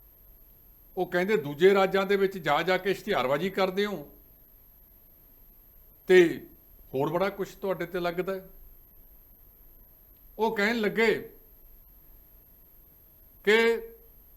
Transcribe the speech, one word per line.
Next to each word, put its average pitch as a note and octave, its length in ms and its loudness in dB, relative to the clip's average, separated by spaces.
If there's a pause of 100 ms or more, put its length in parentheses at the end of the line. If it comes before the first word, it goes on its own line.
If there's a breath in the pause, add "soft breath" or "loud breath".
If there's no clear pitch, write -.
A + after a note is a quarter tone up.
(960)
ਉਹ F3+ 80 -2
ਕਹਿੰਦੇ, F#3 320 0
"ਦੂਜੇ D3+ 360 4
ਰਾਜਾਂ F#3+ 320 2
ਦੇ G3+ 100 0
ਵਿੱਚ G3 220 -2
ਜਾ D3+ 240 0
ਜਾ F#3 160 0
ਕੇ F#3 140 -4
ਇਸ਼ਤਿਹਾਰਬਾਜ਼ੀ D3+ 580 -2
ਕਰਦੇ F#3+ 360 -2
ਹੋ E3 240 -10 (2000)
ਤੇ F3 400 6 (460)
ਹੋਰ C#3 160 -2
ਬੜਾ F3+ 200 -2
ਕੁਛ G3 260 -10
ਤੁਹਾਡੇ E3+ 300 -6
ਤੇ F3 140 -8
ਲੱਗਦਾ F3 340 -4
ਹੈ।" F3+ 160 -12 (1900)
ਉਹ A3+ 160 0
ਕਹਿਣ A3+ 240 0
ਲੱਗੇ G3+ 580 0 (2000)
ਕਿ A3+ 380 2 (560)